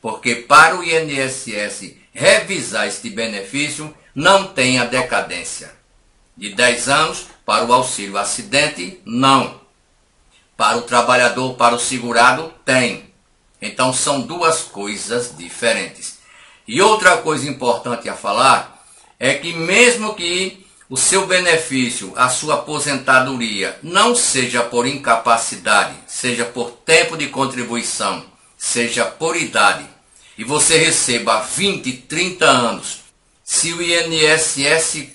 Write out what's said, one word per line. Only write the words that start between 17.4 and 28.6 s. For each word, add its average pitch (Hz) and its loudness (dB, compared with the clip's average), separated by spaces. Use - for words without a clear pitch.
importante 123 -2
a 98 -8
falar 117 0
é 139 2
que 160 -8
mesmo 214 2
que 180 -6
o 131 -8
seu 185 2
benefício, 135 0
a 127 2
sua 151 -2
aposentadoria, 131 -2
não 202 2
seja 123 0
por 120 -2
incapacidade, 113 0
seja 120 -4
por 117 -8
tempo 165 2
de 147 -6
contribuição, 117 -4
seja 117 -2